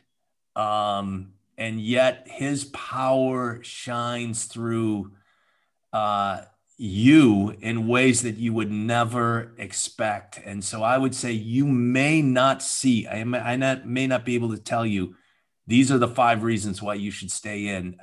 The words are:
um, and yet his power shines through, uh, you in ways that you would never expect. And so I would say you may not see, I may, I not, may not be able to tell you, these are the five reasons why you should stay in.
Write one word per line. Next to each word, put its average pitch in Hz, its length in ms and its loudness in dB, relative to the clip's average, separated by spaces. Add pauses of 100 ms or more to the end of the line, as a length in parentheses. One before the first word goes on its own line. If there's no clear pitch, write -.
(560)
um, 101 800 -2 (240)
and 113 220 -6
yet 123 480 0
his 139 360 -6
power 127 960 -2
shines 120 800 -6
through, 113 680 -2 (800)
uh, 101 500 0 (340)
you 107 840 6
in 113 280 -2
ways 123 320 4
that 113 160 -4
you 113 160 -2
would 110 180 -2
never 117 840 -2
expect. 104 880 -6
And 98 180 -10
so 110 200 -6
I 120 160 2
would 135 160 0
say 123 180 -6
you 113 320 0
may 135 560 2
not 131 400 2
see, 117 480 0
I 107 160 -6
may, 120 140 -4
I 120 180 -4
not, 131 300 -2
may 131 200 -2
not 123 200 -2
be 123 80 -2
able 117 160 0
to 107 100 -6
tell 117 240 -2
you, 98 300 -2 (520)
these 127 240 4
are 139 60 4
the 123 100 4
five 117 360 2
reasons 104 400 -2
why 104 120 -4
you 101 160 -4
should 95 200 -12
stay 104 380 -6
in. 90 340 -6